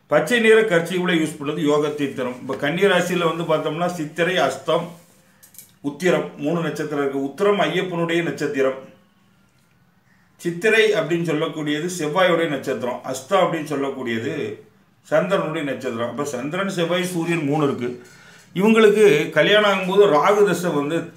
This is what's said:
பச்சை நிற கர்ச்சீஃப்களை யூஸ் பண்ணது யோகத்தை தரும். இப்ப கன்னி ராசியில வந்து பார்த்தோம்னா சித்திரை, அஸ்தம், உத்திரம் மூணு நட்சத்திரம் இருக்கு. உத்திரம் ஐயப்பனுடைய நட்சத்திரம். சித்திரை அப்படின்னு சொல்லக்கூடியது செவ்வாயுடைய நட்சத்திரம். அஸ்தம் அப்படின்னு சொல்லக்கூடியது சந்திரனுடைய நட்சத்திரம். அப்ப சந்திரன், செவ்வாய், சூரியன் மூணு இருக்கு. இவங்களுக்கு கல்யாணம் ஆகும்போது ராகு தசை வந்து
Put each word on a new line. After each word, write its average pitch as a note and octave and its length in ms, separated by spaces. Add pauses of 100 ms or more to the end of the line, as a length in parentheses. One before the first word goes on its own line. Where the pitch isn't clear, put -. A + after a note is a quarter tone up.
(120)
பச்சை A3+ 280
நிற A3 220
கர்ச்சீஃப்களை F3+ 540
யூஸ் D#3 240
பண்ணது D3+ 240
யோகத்தை D3 500
தரும். B2 280
இப்ப C3 140
கன்னி D#3+ 260
ராசியில F3 480
வந்து E3 140
பார்த்தோம்னா D#3 420
சித்திரை, F3 520
அஸ்தம், - 500 (920)
உத்திரம் D3 460 (100)
மூணு D#3+ 240
நட்சத்திரம் D3 420
இருக்கு. C#3 200
உத்திரம் G3+ 360
ஐயப்பனுடைய E3+ 640
நட்சத்திரம். C3+ 540 (1600)
சித்திரை G#3+ 420 (100)
அப்படின்னு D#3+ 360
சொல்லக்கூடியது D3+ 580 (120)
செவ்வாயுடைய E3 500
நட்சத்திரம். B2 540
அஸ்தம் F3+ 400
அப்படின்னு D#3 300
சொல்லக்கூடியது C3 600 (760)
சந்திரனுடைய D#3+ 560
நட்சத்திரம். A#2+ 460
அப்ப B2 140
சந்திரன், D3+ 460
செவ்வாய், F3 340
சூரியன் E3+ 400
மூணு D3 200
இருக்கு. B2 260 (680)
இவங்களுக்கு G3+ 720
கல்யாணம் G3+ 420
ஆகும்போது F#3+ 380
ராகு G3 360
தசை F3 260
வந்து D3 260 (200)